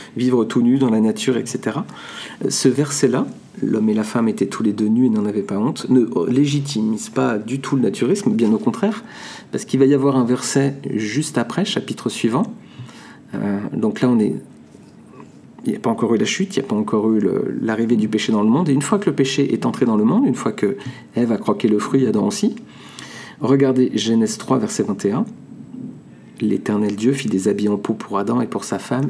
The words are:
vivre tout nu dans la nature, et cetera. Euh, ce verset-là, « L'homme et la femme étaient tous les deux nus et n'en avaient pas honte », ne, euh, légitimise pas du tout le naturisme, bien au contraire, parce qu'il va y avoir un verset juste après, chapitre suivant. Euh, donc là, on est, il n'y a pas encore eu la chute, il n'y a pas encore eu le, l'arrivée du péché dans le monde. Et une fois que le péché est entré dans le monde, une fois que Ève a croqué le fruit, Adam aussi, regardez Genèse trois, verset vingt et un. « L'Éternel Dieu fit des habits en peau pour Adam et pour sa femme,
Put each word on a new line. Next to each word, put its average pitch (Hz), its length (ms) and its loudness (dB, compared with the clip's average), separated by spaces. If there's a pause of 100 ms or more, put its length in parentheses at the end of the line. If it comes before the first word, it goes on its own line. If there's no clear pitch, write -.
(160)
vivre 123 280 2
tout 123 180 0
nu 123 160 4
dans 131 120 4
la 110 100 2
nature, 110 360 2
et - 100 -4
cetera. - 400 -6 (580)
Euh, - 60 -2
ce - 180 2
verset-là, « 135 580 2 (360)
L'homme 110 260 2
et 107 60 2
la 107 100 0
femme 113 240 0
étaient 98 180 0
tous - 160 -6
les 107 100 2
deux 107 160 0
nus 120 180 4
et 120 40 4
n'en 104 160 0
avaient 104 160 -2
pas 98 160 -4
honte », 143 320 -2
ne, 127 100 6
euh, 87 280 0
légitimise 127 800 0
pas 127 300 -2
du 120 220 -6
tout 135 160 -2
le 127 60 2
naturisme, 120 500 0
bien 110 200 4
au 110 60 4
contraire, 202 460 -2 (480)
parce 131 120 -6
qu'il - 140 0
va 135 80 8
y 139 80 6
avoir 135 220 2
un 127 80 4
verset 131 520 0 (180)
juste 107 440 -4
après, - 260 -2
chapitre - 440 -4
suivant. 120 440 0 (840)
Euh, 101 240 -2 (160)
donc 107 260 -2
là, 127 80 4
on 120 100 4
est, 107 160 2 (1300)
il - 40 0
n'y - 60 -2
a - 40 -12
pas 120 100 0
encore 113 240 0
eu 107 40 4
la 101 60 0
chute, - 320 -4
il - 40 2
n'y - 40 -4
a - 40 -12
pas 107 80 -2
encore 107 360 2
eu 110 80 4
le, - 400 0
l'arrivée 113 360 0
du 107 120 2
péché 107 240 0
dans 107 100 2
le 107 60 4
monde. 156 200 4
Et 143 40 2
une 135 80 2
fois 196 180 0
que 196 120 0
le 143 40 -2
péché 139 380 0
est 113 140 -2
entré 123 180 0
dans 113 120 4
le 104 80 4
monde, 185 200 4
une 131 100 2
fois 110 180 -2
que 98 260 -2 (360)
Ève 117 180 2
a 107 40 2
croqué 104 320 0
le 104 100 4
fruit, 135 280 2
Adam 104 200 2
aussi, - 300 0 (840)
regardez 131 540 4
Genèse 110 440 2
trois, 131 200 0
verset 110 260 -2
vingt 98 200 -2
et 101 80 2
un. « 156 140 0 (1120)
L'Éternel 104 540 0
Dieu 113 180 2
fit 139 160 -4
des 95 200 0
habits 101 200 0
en 104 80 2
peau 101 160 -4
pour 104 260 -6
Adam 117 220 0
et 113 60 -2
pour 107 160 -6
sa - 160 -6
femme, 127 320 -4